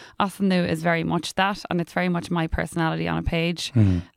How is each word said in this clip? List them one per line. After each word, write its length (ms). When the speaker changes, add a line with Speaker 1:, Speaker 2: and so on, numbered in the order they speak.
Speaker 1:
As 180
An 100
Nua 200
is 140
very 200
much 320
that, 340
and 120
it's 100
very 160
much 240
my 160
personality 640
on 80
a 60
page. 500
Speaker 2:
Mm. 300